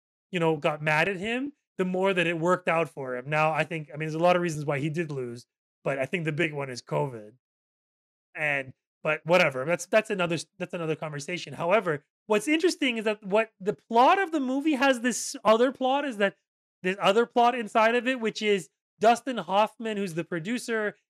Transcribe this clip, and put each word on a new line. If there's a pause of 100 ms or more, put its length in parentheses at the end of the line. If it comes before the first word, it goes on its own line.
(320)
you
know,
got
mad
at
him, (260)
the
more
that
it
worked
out
for
him.
Now,
I
think,
I
mean,
there's
a
lot
of
reasons
why
he
did
lose, (380)
but
I
think
the
big
one
is
covid. (1040)
And, (300)
but
whatever,
that's,
that's
another, (200)
that's
another
conversation.
However, (240)
what's
interesting
is
that
what (100)
the
plot
of
the
movie
has
this
other
plot,
is
that (460)
this
other
plot
inside
of
it,
which
is (300)
Dustin
Hoffman,
who's
the
producer, (140)